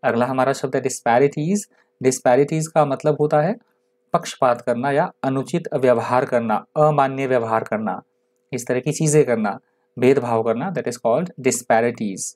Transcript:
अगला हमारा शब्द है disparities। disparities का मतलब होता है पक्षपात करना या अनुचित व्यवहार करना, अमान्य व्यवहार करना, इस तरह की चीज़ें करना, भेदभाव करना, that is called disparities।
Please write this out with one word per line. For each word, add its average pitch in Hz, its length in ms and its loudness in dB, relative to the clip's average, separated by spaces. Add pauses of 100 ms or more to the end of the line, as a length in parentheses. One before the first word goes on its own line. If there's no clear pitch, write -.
अगला 120 220 0
हमारा 131 260 0
शब्द 135 240 -4
है 123 60 0
disparities। 147 760 0 (480)
disparities 139 600 2
का 156 180 2
मतलब 151 360 -2
होता 151 200 2
है 180 160 -2 (560)
पक्षपात 131 480 0
करना 123 300 -2
या 151 220 0 (120)
अनुचित 165 380 -2 (120)
व्यवहार 123 500 2
करना, 117 400 -2 (120)
अमान्य 139 500 2
व्यवहार 113 380 0
करना, 107 380 -4 (500)
इस 123 140 -8
तरह 127 140 0
की 147 120 -4
चीज़ें 151 320 4
करना, 110 340 -2 (400)
भेदभाव 123 440 2
करना, 120 300 -2
that 123 160 -6
is 120 60 -6 (120)
called 151 240 0 (180)
disparities। 117 720 0 (160)